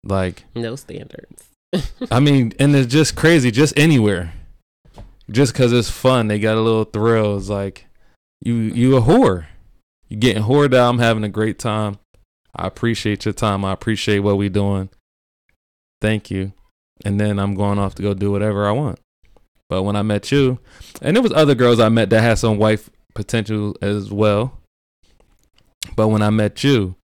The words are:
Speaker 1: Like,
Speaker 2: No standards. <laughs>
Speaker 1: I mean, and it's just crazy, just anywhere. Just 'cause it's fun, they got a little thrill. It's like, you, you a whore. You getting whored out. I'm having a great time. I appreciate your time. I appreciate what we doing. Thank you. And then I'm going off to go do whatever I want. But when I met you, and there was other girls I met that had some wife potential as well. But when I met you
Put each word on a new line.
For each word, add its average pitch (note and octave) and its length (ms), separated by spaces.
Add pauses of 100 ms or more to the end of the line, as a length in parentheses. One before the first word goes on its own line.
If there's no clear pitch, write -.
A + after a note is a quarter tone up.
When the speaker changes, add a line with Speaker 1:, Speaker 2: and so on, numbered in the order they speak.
Speaker 1:
Like, F#2 400 (100)
Speaker 2:
No A#2 220
standards. - 680 (340)
<laughs> - 320
Speaker 1:
I A#2+ 100
mean, C3+ 380
and C#3+ 160
it's C3 160
just D3 260
crazy, D#3 340
just C#3 280
anywhere. G#2+ 540 (1000)
Just A#2+ 240
'cause B2 180
it's A#2+ 180
fun, B2+ 380
they G#2 100
got A2 180
a A2 60
little A2 220
thrill. A2 520
It's G2 140
like, G2 360 (540)
you, A#2+ 140
you A#2 420
a B2 60
whore. A#2 440 (640)
You - 80
getting G#2+ 280
whored C#3 300
out. B2 140
I'm B2 120
having A2+ 240
a G#2+ 40
great A2 300
time. G#2+ 400 (580)
I F2 100
appreciate G#2+ 600
your G#2+ 80
time. G2 300
I F#2+ 80
appreciate G#2 480
what G2+ 180
we G2+ 100
doing. G2 400 (1120)
Thank G#2+ 300
you. F#2+ 220 (520)
And G2+ 160
then G#2 180
I'm G2 160
going G2+ 240
off G2 180
to F#2+ 60
go G2+ 120
do G2+ 180
whatever G2+ 340
I G2+ 60
want. C3 260 (680)
But F#2 140
when G#2 140
I G#2 60
met G#2 300
you, C3 280 (420)
and D#3+ 140
there C4 60
was A3+ 100
other D3 220
girls A#2+ 260
I A2 100
met A2+ 200
that A2 120
had A2+ 160
some A2 180
wife G#2+ 320 (260)
potential G#2 680
as G2+ 280
well. G#2 480 (1400)
But A2 140
when G#2+ 140
I G#2 80
met G#2+ 340
you A2 300 (120)